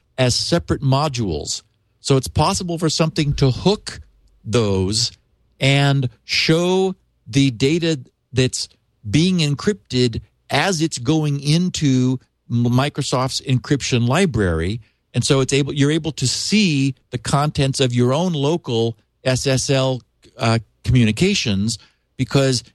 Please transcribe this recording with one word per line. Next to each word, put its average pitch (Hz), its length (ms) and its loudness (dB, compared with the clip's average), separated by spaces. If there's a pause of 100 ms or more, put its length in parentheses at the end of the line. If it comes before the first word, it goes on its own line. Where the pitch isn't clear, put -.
(220)
as 123 140 2
separate - 460 -2
modules. 131 800 -2 (360)
So - 160 0
it's 131 140 0
possible 170 480 -2
for 160 120 0
something 151 520 0
to 139 80 4
hook - 520 -2 (420)
those 107 680 0 (480)
and 139 500 2 (140)
show 185 720 0 (300)
the 139 260 2
data 156 480 0 (320)
that's 123 380 -2 (340)
being 165 360 2
encrypted 139 800 -2 (280)
as 156 320 0
it's 160 180 -4
going 147 400 0
into 139 800 0 (300)
M-, 120 160 0
Microsoft's 131 760 -2
encryption 127 640 -2
library. 110 720 0 (340)
And 123 100 0
so 135 180 2
it's 131 120 0
able, 135 200 0
you're 143 180 2
able 156 220 -4
to - 140 -4
see 143 640 0 (160)
the 123 80 -8
contents 143 640 0
of 127 140 2
your 123 200 2
own 175 200 0
local 139 640 -2 (260)
S 131 240 0
S 131 220 0
L, 131 320 0 (360)
uh, 117 220 0 (240)
communications 117 920 2 (400)
because 135 460 0 (120)